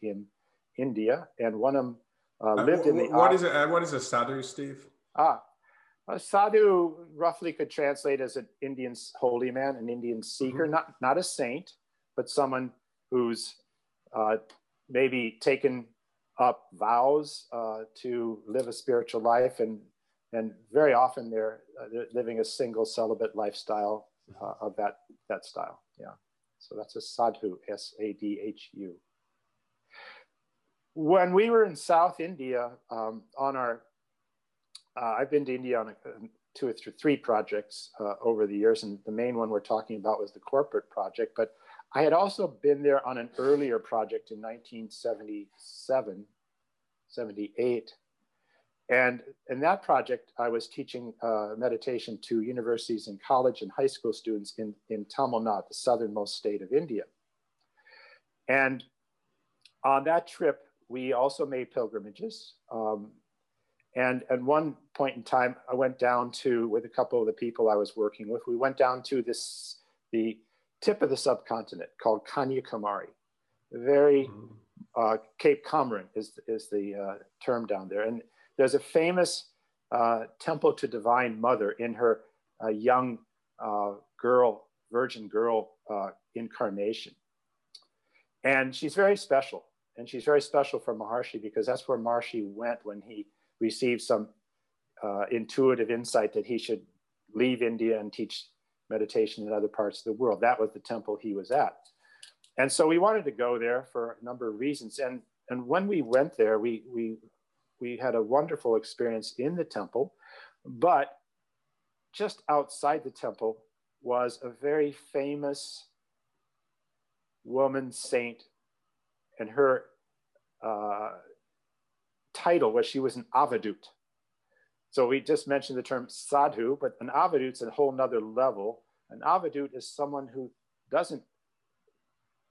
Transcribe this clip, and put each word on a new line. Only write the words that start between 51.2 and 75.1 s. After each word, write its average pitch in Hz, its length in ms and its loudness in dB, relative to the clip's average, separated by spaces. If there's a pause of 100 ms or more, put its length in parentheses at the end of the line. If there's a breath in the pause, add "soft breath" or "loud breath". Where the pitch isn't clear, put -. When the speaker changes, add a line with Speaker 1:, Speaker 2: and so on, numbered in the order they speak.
Speaker 1:
uh, 110 340 -2
meditation 117 640 -4 (100)
to 113 140 2
universities 117 680 -4
and 98 140 -12
college 127 400 2
and 98 100 -8
high 135 140 0
school 117 260 -2
students 104 460 -6
in, 107 160 -8 (160)
in 107 160 -6
Tamil 127 340 -2
Nadu, 107 280 -2
the - 60 -18
southernmost 107 600 -2
state - 240 -4
of 95 100 -12
India. 135 340 0 (1400 soft breath)
And 131 380 2 (1000)
on 135 200 4
that 170 220 2
trip, 151 320 0 (320)
we 127 240 -2
also 139 320 2
made 127 240 -6
pilgrimages. 113 880 -8 (140)
Um, 107 420 -4 (840)
and 127 320 2
at 127 140 0
one 151 340 2 (180)
point 135 220 -2
in 117 60 -12
time, 127 340 2 (100)
I 127 80 -4
went 131 240 0
down 123 320 2 (120)
to, 117 260 2
with 117 160 0
a 117 60 -14
couple 120 300 0
of 110 60 0
the 110 60 2
people 113 380 2
I 104 60 6
was 101 200 0
working 107 320 -2
with, 113 180 -4
we 120 100 -2
went 131 200 0
down 127 280 4
to 127 180 -2
this, - 580 -8 (320 soft breath)
the 110 260 0 (440)
tip 208 180 2
of - 80 2
the 135 80 -2
subcontinent - 720 -4 (140)
called 110 240 2
Kanyakumari. 123 880 -4 (600)
Very, 139 560 4
Speaker 2:
Mm-hmm. - 760 -10
Speaker 1:
uh, 113 140 4 (220)